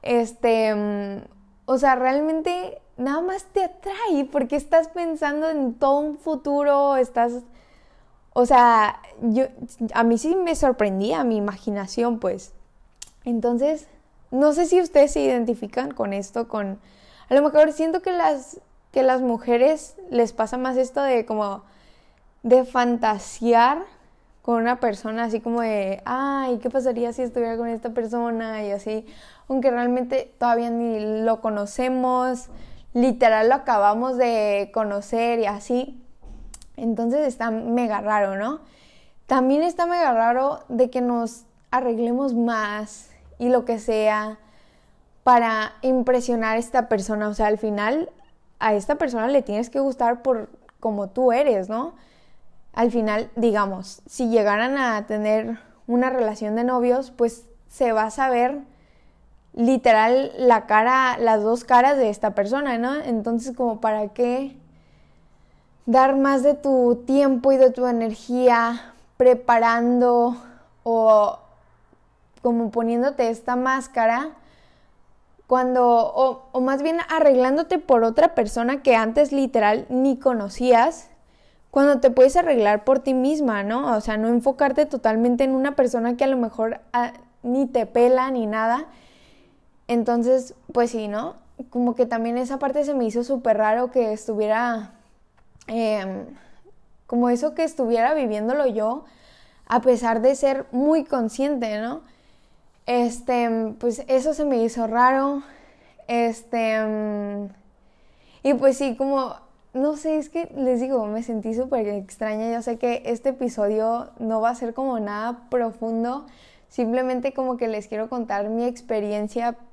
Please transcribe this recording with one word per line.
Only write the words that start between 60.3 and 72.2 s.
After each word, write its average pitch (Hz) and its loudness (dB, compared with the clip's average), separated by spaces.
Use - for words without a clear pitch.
la 226 2
cara, 247 2
las 220 2
dos 240 0
caras 254 4
de 240 2
esta 208 -4
persona, 247 -2
¿no? 254 -2
Entonces, 233 -4
como 226 -4
para 214 -2
qué 247 -4
dar 262 4
más 277 2
de 285 4
tu 247 2
tiempo 269 4
y 269 4
de 254 8
tu 247 -4
energía 233 0
preparando 240 4
o 220 4